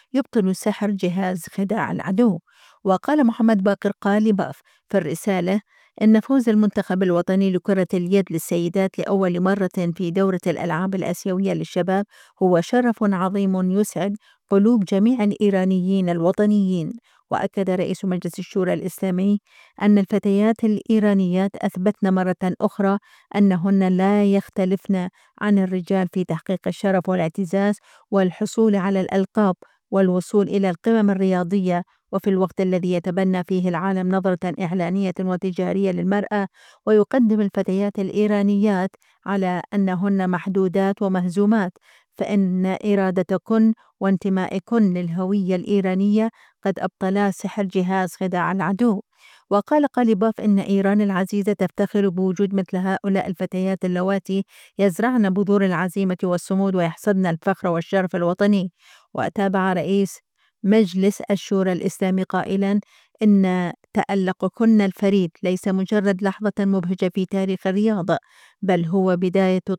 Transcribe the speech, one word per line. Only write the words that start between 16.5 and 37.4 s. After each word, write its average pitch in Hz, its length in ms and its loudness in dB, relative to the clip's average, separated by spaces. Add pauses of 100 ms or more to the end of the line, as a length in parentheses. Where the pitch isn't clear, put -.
وأكد 190 400 -2
رئيس 185 340 -4
مجلس 180 340 -4
الشورى 185 340 -2
الإسلامي 185 640 -2 (440)
أن 208 160 6
الفتيات 202 640 0
الإيرانيات 202 920 2
أثبتن 190 580 -2
مرة 185 220 0 (240)
أخرى 196 380 0 (380)
أنهن 190 520 2
لا 196 360 2
يختلفن 190 840 -2 (320)
عن 208 180 2
الرجال 185 540 -2
في 185 120 -2
تحقيق 170 420 -6
الشرف 190 420 -2
والاعتزاز 190 680 -2 (340)
والحصول 208 680 0
على 196 240 0
الألقاب 190 540 0 (360)
والوصول 190 580 2
إلى 190 220 0
القمم 214 400 0
الرياضية، 185 720 0 (300)
وفي 196 180 -2
الوقت 185 300 -2
الذي 185 320 0
يتبنى 180 520 -2
فيه 185 240 -2
العالم 185 460 -2
نظرة 185 460 -2
إعلانية 180 600 -2
وتجارية 185 720 -2
للمرأة، 196 560 -2 (400)
ويقدم 214 540 2